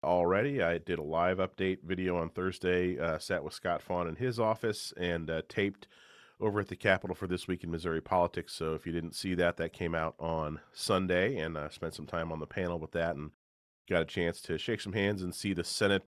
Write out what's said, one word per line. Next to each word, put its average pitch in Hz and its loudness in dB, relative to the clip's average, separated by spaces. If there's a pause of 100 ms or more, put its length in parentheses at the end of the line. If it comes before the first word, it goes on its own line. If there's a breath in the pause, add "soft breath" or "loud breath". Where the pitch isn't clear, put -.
already. 92 4
I 85 2
did 82 -2
a 78 -4
live 85 2
update 95 0
video 90 0
on 82 0
Thursday, 90 2
uh, 80 0
sat 87 -2
with 78 -8
Scott - -2
Fawn 87 -2
in 82 -6
his 120 -2
office, 110 0
and, 85 -2
uh, 80 -2
taped 101 -2 (520 loud breath)
over 104 0
at 101 -2
the - -8
Capitol 92 4
for 92 -6
This 90 -2
Week 90 -2
in 85 -6
Missouri 82 0
Politics. 87 0
So 80 -2
if 73 -8
you 82 -4
didn't 82 -4
see 92 -2
that, 87 2
that 82 -4
came 85 -2
out 80 -2
on 78 -4 (140)
Sunday, 95 2
and 80 -4
I 76 -6
spent 80 -8
some 76 -12
time 82 -4
on 78 -6
the 76 -8
panel 87 -4
with 78 -10
that 85 0
and 76 -8 (580)
got 85 4
a - 2
chance 85 -2
to 82 -2
shake 113 -2
some 95 -6
hands 101 2
and 90 -4
see 101 -2
the 85 0
Senate 98 2